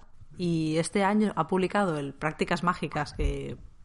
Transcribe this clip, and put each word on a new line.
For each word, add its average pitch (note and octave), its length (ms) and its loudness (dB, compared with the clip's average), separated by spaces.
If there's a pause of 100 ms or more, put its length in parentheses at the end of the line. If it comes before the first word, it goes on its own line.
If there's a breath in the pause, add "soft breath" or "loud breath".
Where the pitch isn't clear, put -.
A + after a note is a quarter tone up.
(380)
y D#3+ 400 0
este F3+ 260 2
año G#3 320 4
ha D#3+ 120 0
publicado F#3 500 2
el C#3+ 160 -4
Prácticas E3 480 -2
Mágicas, D#3+ 520 0
que, C#3 440 -2 (280)